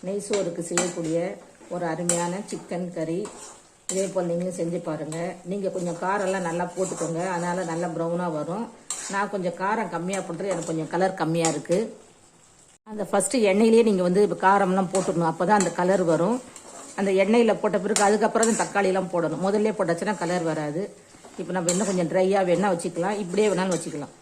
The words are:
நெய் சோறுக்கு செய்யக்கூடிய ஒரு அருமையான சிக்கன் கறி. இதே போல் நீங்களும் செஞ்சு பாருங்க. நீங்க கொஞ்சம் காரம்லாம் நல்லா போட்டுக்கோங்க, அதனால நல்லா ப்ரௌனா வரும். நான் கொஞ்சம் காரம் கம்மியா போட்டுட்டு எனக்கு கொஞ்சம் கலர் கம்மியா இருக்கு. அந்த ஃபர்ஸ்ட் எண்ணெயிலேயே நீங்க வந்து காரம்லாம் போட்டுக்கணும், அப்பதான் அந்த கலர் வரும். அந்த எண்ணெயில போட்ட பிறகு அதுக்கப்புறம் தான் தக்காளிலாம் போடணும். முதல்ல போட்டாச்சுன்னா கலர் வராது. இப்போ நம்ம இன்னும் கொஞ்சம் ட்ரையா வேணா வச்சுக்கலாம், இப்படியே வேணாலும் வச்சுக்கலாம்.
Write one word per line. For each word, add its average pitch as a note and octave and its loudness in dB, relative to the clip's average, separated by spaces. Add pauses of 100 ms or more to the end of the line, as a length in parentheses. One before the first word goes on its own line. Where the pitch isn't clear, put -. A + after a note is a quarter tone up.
நெய் G3 -4
சோறுக்கு F3+ -2
செய்யக்கூடிய F3 -2 (560)
ஒரு F3 -4
அருமையான F3 0 (160)
சிக்கன் F3 -8
கறி. E3 -4 (720)
இதே F#3+ 0 (100)
போல் F3+ 0
நீங்களும் F3 -2
செஞ்சு E3+ -2
பாருங்க. D#3 -6 (340)
நீங்க G3 -2
கொஞ்சம் F3 -4
காரம்லாம் F#3+ 0
நல்லா F3 -2 (100)
போட்டுக்கோங்க, E3 -2 (120)
அதனால F3 -2
நல்லா E3+ -2
ப்ரௌனா E3+ -2 (120)
வரும். F3 -4 (480)
நான் G3 -2
கொஞ்சம் F3+ -2
காரம் G3+ -2
கம்மியா F3+ -4
போட்டுட்டு F3+ -4
எனக்கு E3+ -4
கொஞ்சம் D#3+ -4
கலர் F#3 0
கம்மியா E3 2
இருக்கு. E3+ 0 (1120)
அந்த G#3 -6
ஃபர்ஸ்ட் G3+ 0 (160)
எண்ணெயிலேயே A3+ 6
நீங்க F#3 4
வந்து F3+ 4 (240)
காரம்லாம் F#3+ 4
போட்டுக்கணும், E3+ 2
அப்பதான் F#3 4
அந்த E3+ 2
கலர் F#3 4
வரும். F3 2 (640)
அந்த G3 2 (120)
எண்ணெயில G#3+ 4
போட்ட G#3 0
பிறகு G#3 2
அதுக்கப்புறம் A3 4
தான் G#3+ 0
தக்காளிலாம் F#3+ 0
போடணும். E3 0
முதல்ல G#3 2
போட்டாச்சுன்னா F#3 0
கலர் E3+ 0
வராது. D3+ -4 (560)
இப்போ F3 -6
நம்ம F3+ 0
இன்னும் G3 0
கொஞ்சம் F3 0
ட்ரையா F#3+ 4 (100)
வேணா F#3 2
வச்சுக்கலாம், E3+ -4
இப்படியே G3 2
வேணாலும் F3+ 0
வச்சுக்கலாம். D3 -8